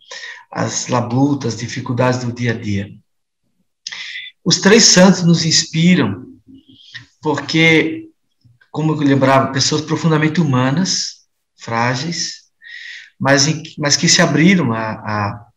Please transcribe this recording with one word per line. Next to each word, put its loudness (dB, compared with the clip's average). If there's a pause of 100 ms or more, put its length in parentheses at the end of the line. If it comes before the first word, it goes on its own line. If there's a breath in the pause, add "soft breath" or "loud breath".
(500 loud breath)
as -6
labutas, -2
dificuldades -4
do -6
dia -4
a -2
dia. -6 (1500 loud breath)
Os 0
três 6
santos 6
nos 4
inspiram, 0 (960 loud breath)
porque, 0 (640)
como -2
eu -4
lembrava, 2
pessoas -2
profundamente 0
humanas, -2 (320)
frágeis, -6 (760 loud breath)
mas 2
em, -2 (140)
mas -2
que 0
se 4
abriram 4
à, -6
à, -6